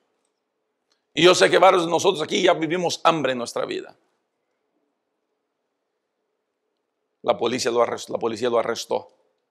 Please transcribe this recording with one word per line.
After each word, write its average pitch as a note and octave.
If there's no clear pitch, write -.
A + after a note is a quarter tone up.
Y D3+
yo F3+
sé F#3
que F3
varios F#3
de E3
nosotros D#3+
aquí -
ya F3
vivimos D#3+
hambre D3
en B2+
nuestra A#2+
vida. -
La A#2+
policía A#2
lo A#2+
arrest-, A2+
la A#2
policía A2+
lo A#2
arrestó. A2